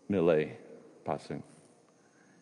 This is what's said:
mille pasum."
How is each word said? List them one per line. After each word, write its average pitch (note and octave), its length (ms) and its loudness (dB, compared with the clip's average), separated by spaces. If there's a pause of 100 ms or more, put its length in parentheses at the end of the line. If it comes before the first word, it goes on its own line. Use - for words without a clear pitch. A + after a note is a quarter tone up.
(100)
mille E2 400 4 (560)
pasum." D2 360 -8 (1000)